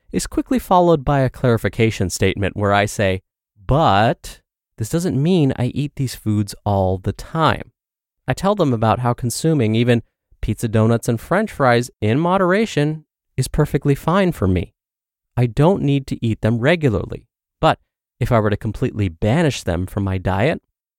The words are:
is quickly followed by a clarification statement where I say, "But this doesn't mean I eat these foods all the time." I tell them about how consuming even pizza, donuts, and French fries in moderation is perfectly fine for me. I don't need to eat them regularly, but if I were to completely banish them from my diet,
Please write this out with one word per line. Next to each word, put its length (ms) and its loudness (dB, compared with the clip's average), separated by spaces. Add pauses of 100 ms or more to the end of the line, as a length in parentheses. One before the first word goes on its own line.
(120)
is 140 -4
quickly 320 -2
followed 480 4
by 140 0
a 100 2
clarification 800 0
statement 480 -2
where 160 0
I 120 2
say, 360 -2 (340)
"But 880 0 (360)
this 120 -8
doesn't 320 -2
mean 340 2
I 120 -2
eat 300 -6
these 180 -4
foods 400 -2 (100)
all 320 2
the 160 -4
time." 580 -2 (560)
I 60 -2
tell 220 0
them 180 2
about 260 0
how 140 -2
consuming 600 0
even 260 2 (400)
pizza, 260 -4
donuts, 400 2
and 140 -2
French 300 -2
fries 400 2 (100)
in 180 2
moderation 840 0 (320)
is 100 -2
perfectly 460 0
fine 380 0
for 160 -2
me. 260 -2 (640)
I 80 4
don't 380 2
need 240 0
to 180 -6
eat 160 -2
them 160 0
regularly, 720 0 (340)
but 180 2 (400)
if 120 -2
I 80 4
were 100 2
to 80 0
completely 520 -4
banish 520 0
them 240 -4
from 180 -6
my 140 -4
diet, 460 -2 (340)